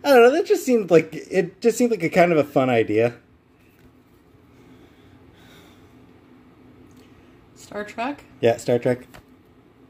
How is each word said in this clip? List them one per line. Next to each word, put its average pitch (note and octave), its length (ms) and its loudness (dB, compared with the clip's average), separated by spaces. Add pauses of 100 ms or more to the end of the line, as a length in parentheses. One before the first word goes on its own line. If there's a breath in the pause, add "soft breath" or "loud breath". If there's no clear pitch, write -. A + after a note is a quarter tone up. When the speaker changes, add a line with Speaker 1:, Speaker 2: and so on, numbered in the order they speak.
Speaker 1:
I C#4+ 60 0
don't B3 120 8
know, B3 100 8
that F4 140 -2
just - 180 -2
seemed A3 260 -2
like, D#3+ 240 4
it - 480 -6
just A3 160 0
seemed A#3+ 120 0
like G3 120 -6
a D#3+ 80 -4
kind F3+ 200 2
of E3 80 0
a C#3 60 0
fun C3 260 -2
idea. A2+ 440 0 (4000 soft breath)
Speaker 2:
Star - 280 -16
Trek? B3+ 380 -10 (200)
Speaker 1:
Yeah, A#2 160 0
Star A#2+ 200 -4
Trek. B2 280 -4 (840)